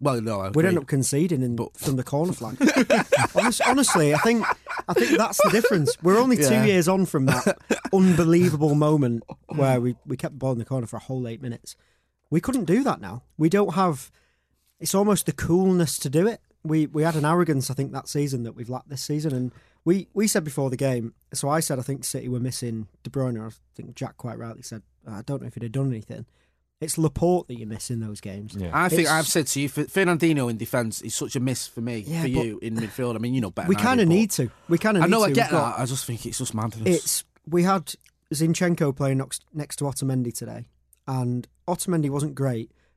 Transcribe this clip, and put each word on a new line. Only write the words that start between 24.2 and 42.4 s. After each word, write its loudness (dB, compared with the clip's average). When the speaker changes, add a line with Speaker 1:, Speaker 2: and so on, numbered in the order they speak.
Speaker 2:
rightly -12
said, -14
"I -12
don't -8
know -12
if -12
he'd -10
have -8
done -2
anything." -10
It's -4
Laporte 2
that -8
you -10
miss -10
in -4
those -8
games. -12
Speaker 3:
Yeah. -4
Speaker 1:
I 2
think 2
Speaker 2:
It's 2
Speaker 1:
I've 2
said 0
to -2
you, 0
F-, -4
Fernandinho 2
in -4
defence -4
is -10
such -6
a 0
miss -2
for -12
me, -6
Speaker 2:
Yeah, -4
Speaker 1:
for 0
Speaker 2:
but 0
Speaker 1:
you -8
in -6
midfield. -4
I -6
mean, -4
you 0
know -4
better -4
Speaker 2:
we 4
Speaker 1:
than 0
I 4
Speaker 2:
kinda 4
Speaker 1:
do, 6
but 6
Speaker 2:
need 2
to. -2
We 4
kinda 2
Speaker 1:
I 4
know, 4
Speaker 2:
need 4
Speaker 1:
I 2
Speaker 2:
to. 0
Speaker 1:
get 4
Speaker 2:
We've -4
got -2
Speaker 1:
that. -4
I 0
just -6
think -8
it's -6
just -6
madness. -4
Speaker 2:
It's, 0
we 2
had 0
Zinchenko 2
playing 0
next, -6
next -8
to -4
Otamendi -4
today, -12
and -4
Otamendi -2
wasn't -4
great, -4